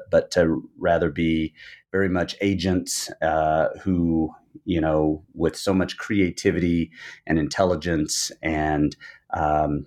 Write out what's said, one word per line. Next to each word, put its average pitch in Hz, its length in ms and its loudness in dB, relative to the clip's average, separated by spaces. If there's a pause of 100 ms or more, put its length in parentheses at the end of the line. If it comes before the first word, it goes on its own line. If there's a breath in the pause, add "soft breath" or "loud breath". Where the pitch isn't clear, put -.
but 80 220 2
to 80 460 2
rather 85 320 2
be 80 440 -2 (380 loud breath)
very 95 180 0
much 90 320 -2
agents, 92 680 0 (100)
uh, 78 460 2 (160)
who, 85 460 0 (360)
you 85 160 0
know, 78 420 0 (100)
with 82 220 -2
so - 180 -2
much 92 240 0
creativity 87 920 0 (380 loud breath)
and 82 100 2
intelligence 80 920 0 (100)
and, 76 540 0 (400 loud breath)
um, 76 520 0